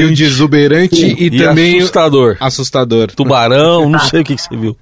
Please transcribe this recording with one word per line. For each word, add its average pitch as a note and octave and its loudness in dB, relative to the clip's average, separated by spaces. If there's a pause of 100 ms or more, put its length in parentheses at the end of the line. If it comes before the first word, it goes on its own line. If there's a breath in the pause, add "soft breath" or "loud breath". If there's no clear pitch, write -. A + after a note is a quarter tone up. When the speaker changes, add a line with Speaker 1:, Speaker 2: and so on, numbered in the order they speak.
Speaker 1:
viu D#3 2
de D3+ 0
exuberante D3 2
Speaker 2:
Sim. B2 0
Speaker 1:
e F3 0
Speaker 3:
E C3 -2
Speaker 1:
também E3 2
Speaker 3:
assustador. D#3 0
Speaker 1:
assustador. B2 -2
Speaker 3:
Tubarão, C#3 0
não D#3 0
Speaker 2:
Ah. C#3+ 0
Speaker 3:
sei D3+ -2
o D#3+ 0
que C#3+ -4
que - -10
você - -12
viu. A2+ -6